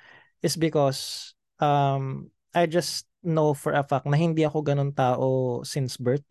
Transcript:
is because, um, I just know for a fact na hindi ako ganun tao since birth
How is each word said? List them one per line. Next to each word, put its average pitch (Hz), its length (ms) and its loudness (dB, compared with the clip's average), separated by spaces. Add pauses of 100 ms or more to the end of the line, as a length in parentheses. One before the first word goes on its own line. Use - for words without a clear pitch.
(420)
is 165 160 -2
because, 147 760 -2 (260)
um, 139 720 0 (240)
I 175 140 4
just 160 400 -2 (160)
know 156 320 2
for 143 200 -2
a 143 100 2
fact 139 220 -2
na 143 120 2
hindi 160 260 2
ako 151 180 0
ganun 143 300 0
tao 131 720 0
since 135 340 -6
birth 139 360 -2